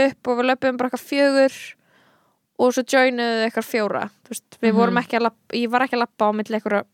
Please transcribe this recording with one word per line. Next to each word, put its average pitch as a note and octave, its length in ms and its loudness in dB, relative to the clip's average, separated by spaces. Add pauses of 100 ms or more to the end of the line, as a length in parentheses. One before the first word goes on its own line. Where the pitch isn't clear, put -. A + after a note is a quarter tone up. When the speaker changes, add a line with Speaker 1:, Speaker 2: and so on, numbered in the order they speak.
Speaker 1:
upp - 200 -8
og A#3+ 120 -2
við B3+ 100 2
löbbuðum C4 300 -2
bara B3+ 100 0
eitthvað - 160 -10
fjögur C#4 520 2 (1000)
og B3 160 4
svo C4 80 0
joinuðu A#3+ 640 0
eitthvað A3+ 220 -4
fjóra. G#3+ 340 -2 (240)
Þú - 80 -14
veist, - 260 -16
við A3+ 120 2
Speaker 2:
Mhm. G3 40 2
Speaker 1:
vorum A#3 220 4
ekki A#3+ 180 -4
að A3+ 60 0
labba, - 320 -6
ég A#3 160 -2
var B3 120 2
ekki C4 140 -2
að A#3 60 0
labba A3+ 240 -2
á G#3 80 2
milli G#3+ 220 -4
einhverja G#3 380 -2